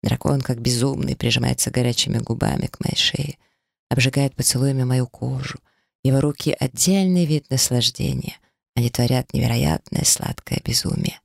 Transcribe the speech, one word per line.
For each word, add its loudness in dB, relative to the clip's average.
Дракон, 0
как -4
безумный, 0
прижимается 0
горячими 0
губами -2
к -10
моей -2
шее, -2
обжигает 0
поцелуями 0
мою 2
кожу. -8
Его 4
руки — 0
отдельный 2
вид 0
наслаждения. 0
Они 2
творят 0
невероятное 0
сладкое -2
безумие. -2